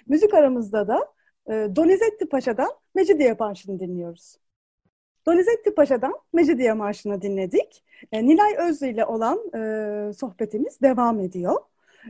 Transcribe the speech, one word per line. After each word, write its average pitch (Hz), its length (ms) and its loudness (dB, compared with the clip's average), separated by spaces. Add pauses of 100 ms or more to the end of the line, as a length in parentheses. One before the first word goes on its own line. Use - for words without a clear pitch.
Müzik 403 260 2
aramızda 226 540 2
da, 339 200 0 (420)
e, 214 260 -4
Donizetti 381 540 2
Paşa'dan 262 400 -2 (260)
Mecidiye 311 440 4
Marşı'nı 196 400 -8
dinliyoruz. 175 580 -12 (920)
Donizetti 403 480 2
Paşa'dan 285 380 2 (200)
Mecidiye 269 400 2
Marşı'nı 208 480 -6
dinledik. 196 640 -4 (280)
E, 220 140 -4
Nilay 392 300 4 (140)
Özlü 294 180 -4
ile 226 180 -2
olan, 226 320 -2
e, 214 760 -6
sohbetimiz 226 680 -8
devam 240 380 2
ediyor. 185 420 -4 (480)